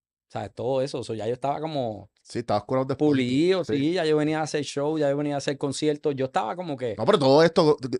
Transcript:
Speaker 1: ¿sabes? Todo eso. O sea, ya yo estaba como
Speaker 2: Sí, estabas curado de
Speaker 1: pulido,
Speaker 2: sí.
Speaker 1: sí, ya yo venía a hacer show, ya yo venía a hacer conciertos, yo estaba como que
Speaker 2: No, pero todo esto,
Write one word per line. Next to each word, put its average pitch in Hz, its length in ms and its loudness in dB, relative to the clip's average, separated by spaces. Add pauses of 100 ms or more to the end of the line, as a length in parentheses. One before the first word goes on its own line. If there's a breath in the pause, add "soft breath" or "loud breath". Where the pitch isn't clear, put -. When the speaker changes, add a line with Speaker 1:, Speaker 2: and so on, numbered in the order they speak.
(280)
Speaker 1:
¿sabes? 107 260 -10
Todo 127 260 -2
eso. 139 200 -4
O 110 40 -8
sea, 113 120 -8
ya 104 100 -6
yo 117 60 -2
estaba 139 280 -4
como 123 500 -6 (120)
Speaker 2:
Sí, - 180 -12
estabas 104 240 -2
curado 131 220 0
de 139 80 -4
Speaker 1:
pulido, 147 720 2
Speaker 2:
sí. 110 100 -2
Speaker 1:
sí, 143 200 0
ya 175 100 0
yo 156 120 2
venía 151 220 0
a 156 40 -2
hacer 151 220 -4
show, 147 320 -4
ya 147 140 2
yo 139 60 0
venía 147 180 -2
a 143 40 -2
hacer 139 200 -4
conciertos, 147 560 -2
yo 131 120 -2
estaba 196 280 -2
como 170 220 -8
que 120 200 -6
Speaker 2:
No, 110 80 -4
pero 202 140 4
todo 139 240 6
esto, 165 340 4 (240)